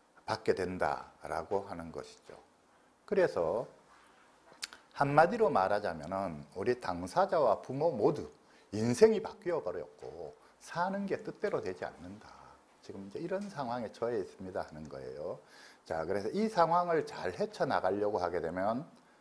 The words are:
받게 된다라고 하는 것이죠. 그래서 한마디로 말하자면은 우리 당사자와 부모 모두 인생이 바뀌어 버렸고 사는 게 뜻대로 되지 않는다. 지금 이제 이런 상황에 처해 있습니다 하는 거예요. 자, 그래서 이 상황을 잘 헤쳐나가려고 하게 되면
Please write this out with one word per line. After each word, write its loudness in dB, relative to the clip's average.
받게 0
된다라고 -2
하는 -10
것이죠. -14
그래서 2
한마디로 6
말하자면은 0
우리 0
당사자와 2
부모 0
모두 2
인생이 6
바뀌어 -4
버렸고 -8
사는 -4
게 -4
뜻대로 -4
되지 -6
않는다. -14
지금 -14
이제 -10
이런 -6
상황에 -6
처해 -2
있습니다 -6
하는 -12
거예요. -8
자, -2
그래서 -2
이 0
상황을 4
잘 -6
헤쳐나가려고 0
하게 0
되면 -2